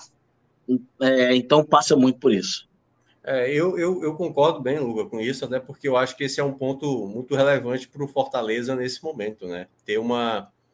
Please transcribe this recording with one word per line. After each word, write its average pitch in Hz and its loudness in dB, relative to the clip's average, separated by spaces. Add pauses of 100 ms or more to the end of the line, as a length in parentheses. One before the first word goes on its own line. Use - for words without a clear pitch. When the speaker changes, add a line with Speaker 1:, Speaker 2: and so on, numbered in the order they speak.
(1000)
Speaker 1:
É, 127 4
então, 147 4
passa 151 4
muito 127 4
por 135 4
isso. 95 -2 (580)
Speaker 2:
É, 131 -2
eu, 165 0
eu, 180 -2
eu 156 -4
concordo 156 2
bem, 135 -2
Luca, 110 -4
com 113 -6
isso, 131 -4
até 123 -4
porque 139 -10
eu 131 2
acho 127 0
que 143 -4
esse 135 -4
é - 0
um 139 -2
ponto 135 -4
muito 120 -10
relevante 131 2
pro 139 -10
Fortaleza 123 -2
nesse 127 -6
momento, 107 -8
né? 90 -8 (180)
Ter 104 0
uma, 117 -2 (220)